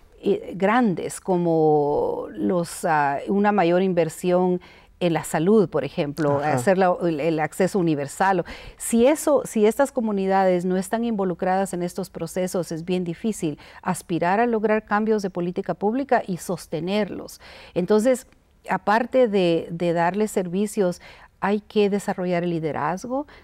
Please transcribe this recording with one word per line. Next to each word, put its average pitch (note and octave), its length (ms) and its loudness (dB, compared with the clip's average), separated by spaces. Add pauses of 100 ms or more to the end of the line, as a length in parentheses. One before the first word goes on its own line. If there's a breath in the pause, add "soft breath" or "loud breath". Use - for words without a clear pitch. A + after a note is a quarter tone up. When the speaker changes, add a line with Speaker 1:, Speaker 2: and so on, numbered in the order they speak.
(220 loud breath)
Speaker 1:
eh, - 360 -2
grandes G3+ 640 0
como D#3 1120 2
los, G3+ 520 -2
ah, D3+ 360 0 (100)
una G#3 240 2
mayor F3+ 300 4
inversión F3+ 760 0 (400 loud breath)
en F3 140 0
la D3+ 100 -2
salud, F3+ 460 2
por D3 160 -2
ejemplo, C#3+ 540 -2
Speaker 2:
Ajá. D3+ 160 0
Speaker 1:
hacer F3+ 220 2
la, F#3 160 4 (100)
el, D#3+ 180 0
el D#3 180 0
acceso F3 400 0
universal. E3+ 640 0 (340 loud breath)
Si A#3 300 2
eso, D4 380 2
si G#3+ 200 2
estas C4 280 2
comunidades F#3+ 720 2
no F#3 100 0
están A3+ 300 -2
involucradas F#3+ 680 -2
en F3 100 -4
estos F3 260 -6
procesos, F3+ 640 -4
es D#3+ 100 -8
bien F3+ 220 -2
difícil E3+ 540 -4 (220 loud breath)
aspirar F3 600 0
a A#3+ 40 2
lograr G#3+ 380 0
cambios G#3+ 380 0
de G3 80 -4
política F3+ 440 -4
pública A#3+ 540 0
y F#3+ 100 -4
sostenerlos. F#3 1000 -6 (340 loud breath)
Entonces, G#3+ 540 2 (420)
aparte A#3+ 600 2
de, F3 420 2
de E3+ 220 -2
darles F3+ 380 0
servicios, F#3 720 -2 (400 loud breath)
hay G3+ 180 0
que G3+ 320 0
desarrollar F3+ 520 -2
el F3+ 60 -2
liderazgo E3+ 800 -4 (160 loud breath)